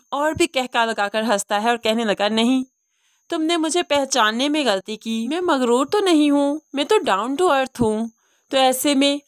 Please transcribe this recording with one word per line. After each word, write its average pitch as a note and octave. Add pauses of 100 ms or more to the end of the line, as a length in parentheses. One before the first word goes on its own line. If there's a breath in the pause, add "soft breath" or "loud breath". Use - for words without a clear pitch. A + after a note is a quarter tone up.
(140)
और D4
भी E4
कहका B3
लगाकर A3
हंसता G#3
है A3
और A#3+
कहने A3+
लगा, G3+
"नहीं, B3 (640)
तुमने E4
मुझे D#4+
पहचानने C4+
में D4
गलती G#3+
की, A3+
मैं E4
मगरूर C4+
तो G#4
नहीं D4+
हूँ, C#4+ (140)
मैं C#4+
तो G#4+
down B3
to F4+
earth C4+
हूँ।" A3 (400)
तो C4+
ऐसे C4
में C#4+